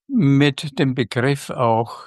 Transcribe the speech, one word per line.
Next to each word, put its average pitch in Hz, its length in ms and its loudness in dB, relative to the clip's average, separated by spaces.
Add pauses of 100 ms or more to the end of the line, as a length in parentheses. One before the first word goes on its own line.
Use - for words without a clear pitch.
mit 143 720 2
dem 135 160 0
Begriff 131 540 -2
auch 117 580 -2